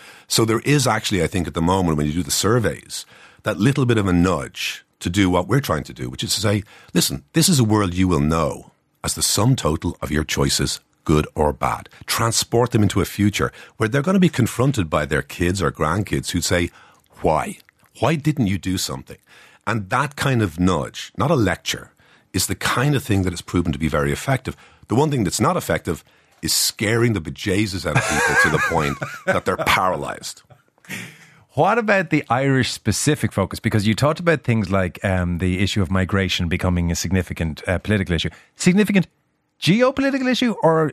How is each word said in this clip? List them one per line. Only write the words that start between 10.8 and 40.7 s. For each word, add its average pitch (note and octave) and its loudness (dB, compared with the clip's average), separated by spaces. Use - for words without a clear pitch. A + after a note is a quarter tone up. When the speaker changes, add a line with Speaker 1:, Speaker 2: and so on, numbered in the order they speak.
Speaker 1:
good D2+ 4
or D2 2
bad. B1+ -4
Transport A#2 0
them G#2+ 4
into G2 2
a D#2+ 2
future G2 0
where A2 0
they're C#3 0
gonna F#3+ 2
be F3+ 6
confronted A#2 0
by D2+ 0
their C#2+ -2
kids F2+ -2
or C#2 0
grandkids D#2+ -2
who'd F2+ -2
say, F2 0
'Why? B2+ 0
Why C#3 0
didn't C3+ 0
you F#2+ -2
do F#2 -4
something?'" - -8
And G#2 -4
that C#3 -2
kind C3 0
of E2 -2
nudge, E2+ -2
not C3+ 0
a D#3+ 4
lecture, - -2
is - -2
the G2 -4
kind C#3+ 0
of - -2
thing G2 0
that F2+ -2
is E2+ -10
proven F2 -2
to - -4
be D#2+ -2
very D2 0
effective. B2+ -4
The G#2 -2
one D3 2
thing C3 0
that's E2 -2
not E3 2
effective - -4
is - -2
scaring A#2 0
the F#2+ -4
bejesus F#2 -4
out D#2 -2
of - -2
people - 0
to - 2
the D2+ 0
point D2+ -2
Speaker 2:
<laughs> - -14
Speaker 1:
that F#3 0
they're F#2 0
paralyzed. - -2
Speaker 2:
What F#3 2
about G3+ 2
the D3+ 0
Irish C3 2
specific - 0
focus? F#2+ -2
Because G#2+ 0
you A2 4
talked D3 0
about E3+ 0
things A2 0
like, F#2+ 0
um, F2+ 0
the F2+ 0
issue G2+ 0
of E2+ -2
migration F#2 0
becoming F2 0
a E2+ -2
significant, E2+ -4
uh, F2+ -2
political G2 -2
issue. - -2
Significant F#3+ 2
geopolitical C4 2
issue, A#3+ 0
or D#3+ 2